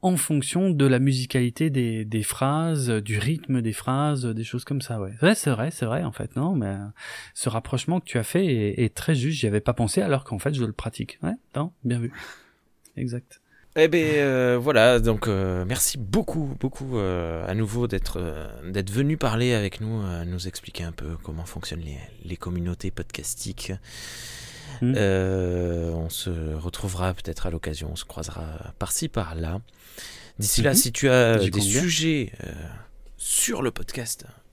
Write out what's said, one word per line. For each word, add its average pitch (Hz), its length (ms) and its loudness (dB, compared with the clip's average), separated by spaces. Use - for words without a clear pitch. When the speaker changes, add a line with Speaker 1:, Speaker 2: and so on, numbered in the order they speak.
Speaker 1:
En 180 160 2
fonction 160 540 2
de 139 160 4
la 127 140 6
musicalité 131 680 2
des, 117 340 0
des 107 180 -2
phrases, 147 640 0
du 107 300 0
rythme 135 440 0
des 110 100 0
phrases, 135 540 0
des 113 180 -2
choses 123 200 -4
comme 139 160 -2
ça, 113 200 -6
ouais. 95 100 -4
Ouais, 190 120 8
c'est - 160 0
vrai, 123 220 2
c'est - 140 -2
vrai, 123 180 0
en 131 80 -4
fait, - 240 -8
non, 165 180 0
mais, 117 140 0
euh, 98 80 -4
ce - 140 -2
rapprochement 127 500 0
que - 60 -4
tu - 120 -4
as 117 60 2
fait 180 240 2
est, 113 380 2
est 110 100 0
très 160 220 2
juste, 139 240 0
j'y 110 80 2
avais 104 120 2
pas 123 120 0
pensé, 120 280 2
alors 147 220 2
qu'en 107 160 -6
fait, 147 160 0
je 127 100 0
le 110 60 -2
pratique. - 540 -8
Ouais, 180 80 -2
non, 156 160 -2
bien 120 160 0
vu. 117 140 -4
Exact. 123 440 -8
Speaker 2:
Eh 156 140 8
ben, 160 160 4
euh, 127 380 4
voilà, 123 440 8
donc, 110 260 4
euh, 95 400 2
merci 123 320 0
beaucoup, 135 600 -2
beaucoup, 135 360 -4
euh, 87 520 -2
à 92 80 0
nouveau 113 320 0
d'être, 98 320 -2
euh, 78 260 -6
d'être 98 220 -2
venu 143 240 2
parler 123 360 2
avec 104 280 0
nous, 110 240 -4
euh, 87 200 -4
nous 90 220 -4
expliquer - 380 -10
un 82 80 -8
peu 80 320 -8
comment 80 200 -8
fonctionnent 82 400 -8
les, 71 140 -10
les 82 120 -6
communautés 87 560 -4
podcastiques. - 800 -8
Speaker 1:
Hmm. 123 160 2
Speaker 2:
Euh, 92 960 2
on 82 180 -4
se - 220 -6
retrouvera 92 600 -4
peut-être - 320 -4
à 90 40 0
l'occasion, 78 400 -6
on 78 60 -6
se - 80 -8
croisera 82 400 -10
par-ci, - 300 -2
par-là. 82 520 -4
D'ici 101 240 2
là, 143 80 6
Speaker 1:
Mhm. 123 60 4
Speaker 2:
si 120 160 4
tu 135 160 2
as 120 300 8
Speaker 1:
J'y 98 80 4
Speaker 2:
des 92 120 2
Speaker 1:
compte 101 100 2
bien. 117 120 4
Speaker 2:
sujets, 156 520 0
euh, - 60 -10
sur - 440 0
le 123 120 0
podcast - 540 -8